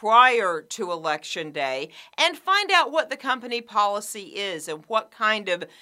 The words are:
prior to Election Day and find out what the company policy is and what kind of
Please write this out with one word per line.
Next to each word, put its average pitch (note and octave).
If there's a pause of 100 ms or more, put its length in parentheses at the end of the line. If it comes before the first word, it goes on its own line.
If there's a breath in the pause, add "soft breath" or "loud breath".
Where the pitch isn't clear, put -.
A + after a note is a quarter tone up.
prior A3
to F3+
Election D#3+
Day C#3 (300 loud breath)
and E4
find G4
out E4
what D4+
the C#4
company B3
policy G#3
is F3+
and D#3
what A3
kind G#3+
of F3 (180 loud breath)